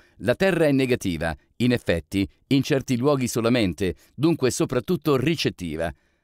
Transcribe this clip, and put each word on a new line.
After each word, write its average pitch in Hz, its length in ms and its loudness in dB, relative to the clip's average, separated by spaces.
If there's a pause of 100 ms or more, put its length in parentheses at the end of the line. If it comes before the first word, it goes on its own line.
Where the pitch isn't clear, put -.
(200)
la 110 140 0
Terra 180 300 2
è 147 80 4
negativa, 92 640 0 (200)
in 123 160 2
effetti, 98 540 -2 (200)
in 135 160 2
certi 135 340 -2
luoghi 131 320 0
solamente, 110 680 0 (180)
dunque 139 360 0
soprattutto 139 680 -2
ricettiva. 87 720 -4 (320)